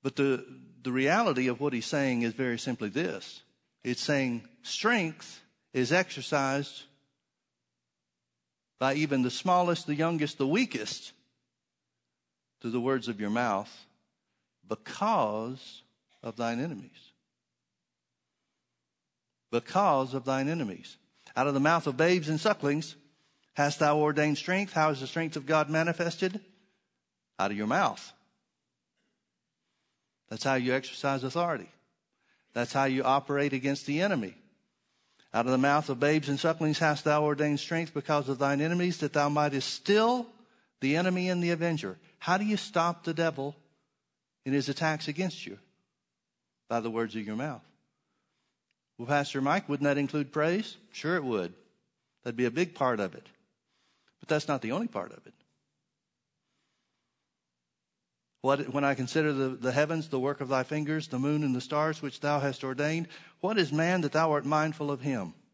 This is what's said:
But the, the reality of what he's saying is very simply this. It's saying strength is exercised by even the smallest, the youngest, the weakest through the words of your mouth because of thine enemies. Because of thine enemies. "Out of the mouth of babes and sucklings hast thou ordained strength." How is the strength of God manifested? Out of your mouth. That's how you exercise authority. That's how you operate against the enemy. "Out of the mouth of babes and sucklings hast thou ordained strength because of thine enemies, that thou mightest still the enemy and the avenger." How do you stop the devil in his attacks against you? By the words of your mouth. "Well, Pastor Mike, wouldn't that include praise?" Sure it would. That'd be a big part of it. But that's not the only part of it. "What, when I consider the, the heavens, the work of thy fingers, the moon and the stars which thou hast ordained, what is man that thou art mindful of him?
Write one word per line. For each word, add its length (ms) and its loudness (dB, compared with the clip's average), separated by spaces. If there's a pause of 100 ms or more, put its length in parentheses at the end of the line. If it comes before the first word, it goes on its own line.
But 140 -2
the, 280 2 (380)
the 100 -4
reality 560 4
of 100 0
what 140 0
he's 140 -4
saying 340 0
is 140 0
very 240 -2
simply 320 -4
this. 500 -6 (420)
It's 200 -4
saying 440 0 (160)
strength 800 -2 (320)
is 180 0
exercised 920 0 (2000)
by 160 2
even 280 2
the 80 2
smallest, 560 2
the 80 -2
youngest, 420 0
the 100 0
weakest 680 -2 (1500)
through 120 -6
the 80 0
words 280 0
of 100 -6
your 120 -4
mouth 560 -2 (800)
because 1120 -2 (420)
of 140 -10
thine 240 -2
enemies. 520 -10 (2500)
Because 600 2
of 140 -4
thine 220 0
enemies. 500 -6 (360)
"Out 120 2
of 80 0
the 60 2
mouth 260 4
of 100 -2
babes 320 4
and 100 0
sucklings 580 0 (580)
hast 240 0
thou 200 4
ordained 400 2
strength." 340 -2
How 180 4
is 100 -4
the 60 -6
strength 300 -4
of 100 -8
God 240 2
manifested? 720 0 (960)
Out 120 0
of 60 -4
your 100 -2
mouth. 460 0 (2250)
That's 140 -8
how 120 2
you 180 2
exercise 500 -2
authority. 460 -2 (840)
That's 180 -2
how 120 2
you 200 0
operate 480 2
against 320 -2
the 160 -2
enemy. 340 -2 (1000)
"Out 100 2
of 80 2
the 60 4
mouth 320 4
of 100 -2
babes 300 4
and 100 0
sucklings 380 2
hast 260 2
thou 180 4
ordained 380 2
strength 320 -4
because 380 0
of 80 -2
thine 240 2
enemies, 360 0
that 140 -2
thou 160 4
mightest 460 0
still 580 2 (480)
the 160 2
enemy 320 2
and 160 0
the 60 2
avenger." 480 -2 (220)
How 180 2
do 60 0
you 120 0
stop 480 0
the 80 -2
devil 420 -2 (920)
in 80 0
his 160 2
attacks 380 -2
against 380 -4
you? 120 -14 (1080)
By 120 0
the 100 -4
words 240 -2
of 120 -4
your 100 -6
mouth. 260 -8 (1300)
"Well, 100 -10
Pastor 360 0
Mike, 260 0
wouldn't 160 -2
that 140 4
include 340 -2
praise?" 460 0 (120)
Sure 260 -4
it 80 -2
would. 300 -2 (680)
That'd 140 -8
be 100 2
a 40 2
big 240 -2
part 240 0
of 160 -2
it. 140 -20 (920)
But 100 -8
that's 180 0
not 140 0
the 100 -4
only 160 -2
part 240 -8
of 140 -20
it. 80 -20 (3000)
"What, 320 2
when 120 0
I 100 4
consider 400 0
the, 160 0
the 220 -2
heavens, 360 0
the 100 -2
work 220 -2
of 80 -6
thy 140 2
fingers, 460 -4
the 100 -4
moon 260 0
and 100 2
the 60 -2
stars 400 -2
which 200 -10
thou 200 0
hast 240 -4
ordained, 440 -2 (320)
what 180 -2
is 120 -2
man 300 0
that 120 -2
thou 200 2
art 140 0
mindful 440 0
of 120 -6
him? 320 -4 (200)